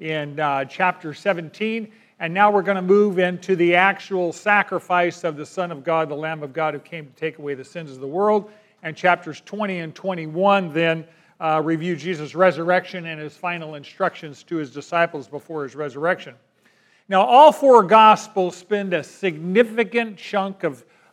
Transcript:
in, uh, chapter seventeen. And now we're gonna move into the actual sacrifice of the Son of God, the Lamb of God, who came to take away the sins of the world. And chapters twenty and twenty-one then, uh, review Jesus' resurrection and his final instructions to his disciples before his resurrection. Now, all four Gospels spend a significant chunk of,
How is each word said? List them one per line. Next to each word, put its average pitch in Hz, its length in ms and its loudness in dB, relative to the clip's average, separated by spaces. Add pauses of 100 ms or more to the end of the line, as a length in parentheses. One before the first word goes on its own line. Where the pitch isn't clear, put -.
in, 151 400 -6
uh, 139 240 -2
chapter 175 500 -4
seventeen. 208 800 -6 (260)
And 165 140 -6
now 202 180 4
we're 202 120 2
gonna 190 200 -2
move 196 360 4
into 180 360 -2
the 175 220 2
actual 185 560 0
sacrifice 180 920 0
of 160 140 -4
the 143 100 -12
Son 175 240 -8
of 139 140 -12
God, 160 240 0
the 147 80 -8
Lamb 156 260 -8
of 139 100 -12
God, 156 220 -4
who 143 60 -12
came 160 260 -16
to 127 60 -20
take 156 260 -8
away 147 160 -8
the 131 100 -12
sins 160 280 -16
of 131 80 -18
the 135 60 -12
world. 202 440 0 (320)
And 160 140 -10
chapters 175 480 -2
twenty 202 360 -8
and 160 140 -12
twenty-one 180 800 0
then, 160 340 0 (340)
uh, 156 220 0
review 165 320 -2
Jesus' 151 400 -8
resurrection 180 680 0
and 160 160 -12
his 151 160 -14
final 165 380 -10
instructions 147 680 -8
to 170 120 -8
his 147 140 -6
disciples 156 580 -4
before 147 340 -10
his 127 140 -12
resurrection. 147 580 -6 (720)
Now, 196 140 4
all 269 300 8
four 254 300 6
Gospels 196 760 4
spend 196 380 -6
a 151 100 -4
significant 214 1120 -2
chunk 196 480 -6
of, 131 200 -6 (280)